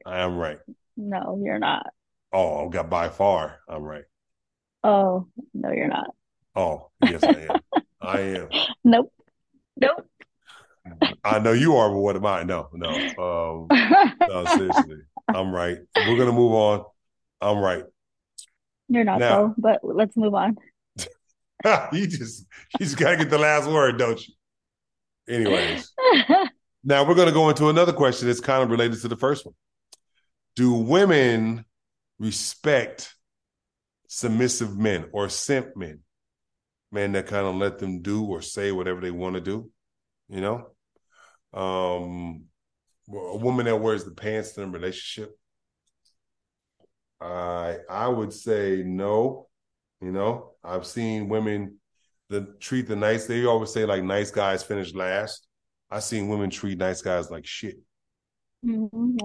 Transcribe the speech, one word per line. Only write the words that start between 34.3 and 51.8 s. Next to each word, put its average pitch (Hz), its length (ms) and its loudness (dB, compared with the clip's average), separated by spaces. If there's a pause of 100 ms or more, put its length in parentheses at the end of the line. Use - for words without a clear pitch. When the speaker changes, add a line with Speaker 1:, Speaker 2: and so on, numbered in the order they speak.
Speaker 1:
men 98 360 0
or 101 160 -4
simp - 480 -4
men? 82 240 -14 (920)
Men 101 200 -2
that 98 140 -2
kinda 98 240 -2
let 95 300 -4
them 92 220 -8
do 104 240 -4
or 90 160 -8
say 101 280 -6
whatever 92 300 -6
they 92 100 -6
wanna 92 300 -6
do, 107 300 -8 (580)
you 98 120 -10
know? 110 280 -4 (840)
Um, 90 920 -6 (680)
a 92 240 -12
woman 120 300 0
that 113 140 2
wears 107 240 -2
the 90 80 -16
pants 107 440 -8
in 101 80 -10
a 95 60 -10
relationship, 92 640 -12 (1800)
I, 87 580 -6 (100)
I 107 200 -4
would 110 240 -4
say 101 520 -2
no, 98 640 -2 (520)
you 92 120 -8
know? 104 400 -4 (120)
I've 90 220 -8
seen 110 420 -6
women 104 500 -4 (500)